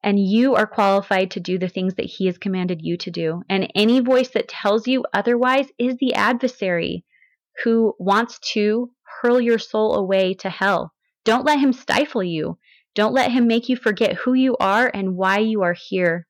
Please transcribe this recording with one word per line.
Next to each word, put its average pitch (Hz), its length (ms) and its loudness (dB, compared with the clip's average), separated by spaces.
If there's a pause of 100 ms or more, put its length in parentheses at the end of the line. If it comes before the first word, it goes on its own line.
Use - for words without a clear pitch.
And 202 160 0
you 220 380 2
are 214 100 2
qualified 196 640 0
to 196 100 -8
do 185 180 -4
the 180 120 -4
things 185 240 -4
that - 100 -6
he 185 220 -4
has 180 100 -2
commanded 180 460 -4
you 170 160 -4
to - 120 -10
do. 170 380 -4
And 190 260 -2
any 233 260 4
voice 254 340 2
that - 140 -2
tells 214 380 -2
you 254 280 0
otherwise 254 540 0 (100)
is 247 180 -2
the 254 160 0
adversary 196 920 -2 (580)
who 226 340 2
wants 196 400 0 (140)
to 220 380 0 (320)
hurl 240 180 4
your 233 180 2
soul 214 360 0
away 190 400 0
to 185 160 -8
hell. 190 420 -2 (320)
Don't 240 220 2
let 294 140 4
him 269 120 4
stifle 254 500 -2
you. 170 360 -4 (360)
Don't 214 200 0
let 262 160 2
him 240 160 4
make 233 240 0
you 247 60 2
forget 220 400 0
who 254 180 0
you 262 240 4
are 214 340 2
and 190 240 -4
why 190 220 2
you 220 240 0
are 175 120 2
here. 175 560 -2